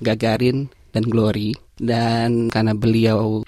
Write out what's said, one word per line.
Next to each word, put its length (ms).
Gagarin, 720
dan 160
Glory. 480
Dan 720
karena 240
beliau 760